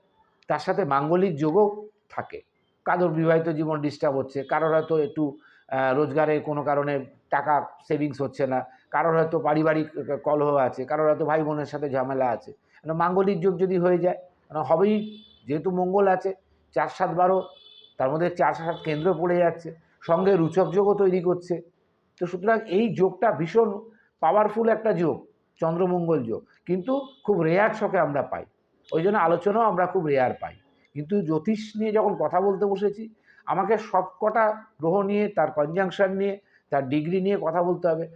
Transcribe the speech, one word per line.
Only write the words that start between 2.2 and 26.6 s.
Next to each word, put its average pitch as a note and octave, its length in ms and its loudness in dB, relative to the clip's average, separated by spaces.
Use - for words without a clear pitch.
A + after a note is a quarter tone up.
কারোর F3 260 2
বিবাহিত D#3+ 380 2
জীবন D#3 320 -2
ডিস্টার্ব C#3+ 360 -2
হচ্ছে, C3+ 260 -6
কারোর D#3 300 0
হয়তো D#3+ 240 0
একটু, D3 400 -2
আহ, C3 280 0
রোজগারে D3+ 440 0
কোনো D3 240 -6
কারণে C#3+ 420 -2
টাকা C#3+ 360 0
সেভিংস D3 340 -2
হচ্ছে C3+ 260 -2
না, B2+ 180 -2
কারোর D#3+ 240 2
হয়তো D#3+ 240 0
পারিবারিক D#3 480 0
কলহ D3 320 2
আছে, C3 300 0
কারোর D3+ 220 0
হয়তো D3+ 180 2
ভাই D#3 180 0
বোনের D3 220 -4
সাথে C#3+ 240 -6
ঝামেলা C3 400 -2
আছে। A2 220 -6
মানে - 420 -12
মাঙ্গলিক F#3 460 0
যোগ F3 200 0
যদি F#3 180 0
হয়ে F3 200 4
যায়, F3 200 0
মানে - 500 -10
হবেই, G#3+ 560 0
যেহেতু D#3 240 -2
মঙ্গল F#3 360 2
আছে, F#3+ 260 0
চার D#3 140 0
সাত F3 260 -2
বারো, F#3 340 2
তার C3+ 140 0
মধ্যে E3+ 180 0
চার E3+ 240 0
সাত E3 220 -6
কেন্দ্র D#3 280 0
পড়ে F3 240 0
যাচ্ছে, E3 380 0
সঙ্গে F#3+ 340 2
রুচক E3 380 2
যোগও G3+ 200 4
তৈরি F#3+ 280 2
করছে। F3 400 -2
তো F3+ 60 -4
সুতরাং F#3+ 420 0
এই F#3+ 280 0
যোগটা F#3 360 2
ভীষণ G3+ 480 0
পাওয়ারফুল G#3 500 2
একটা A3 240 2
যোগ, E3 340 -2
চন্দ্রমঙ্গল E3+ 640 0
যোগ, A2 220 -6